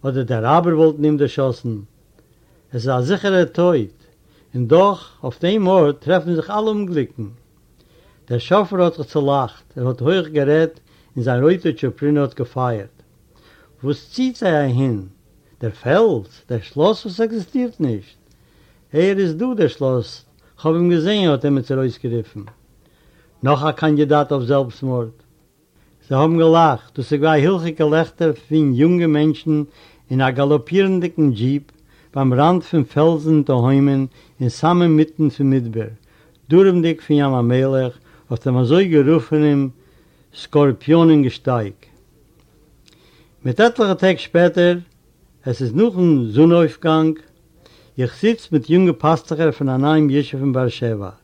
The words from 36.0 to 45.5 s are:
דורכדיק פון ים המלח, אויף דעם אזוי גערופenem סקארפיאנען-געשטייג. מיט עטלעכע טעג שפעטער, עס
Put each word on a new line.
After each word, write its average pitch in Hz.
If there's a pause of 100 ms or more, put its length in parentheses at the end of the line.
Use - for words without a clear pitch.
דורכדיק 170
פון 151
ים 139
המלח, 127 (380)
אויף 120
דעם 127
אזוי 143
גערופenem 151 (800)
סקארפיאנען-געשטייג. 139 (1700)
מיט 127
עטלעכע 220
טעג 185
שפעטער, 175 (640)
עס 131